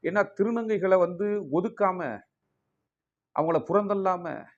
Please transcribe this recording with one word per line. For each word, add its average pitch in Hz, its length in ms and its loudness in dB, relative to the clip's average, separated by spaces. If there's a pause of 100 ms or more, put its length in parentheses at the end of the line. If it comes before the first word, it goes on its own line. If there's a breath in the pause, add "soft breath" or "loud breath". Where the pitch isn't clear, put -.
ஏன்னா, 202 340 0
திருநங்கைகளை 208 600 2
வந்து 180 540 0
ஒதுக்காம, 180 680 -2 (1200)
அவங்கள 160 220 2
புறந்தள்ளாம 190 840 -2 (120)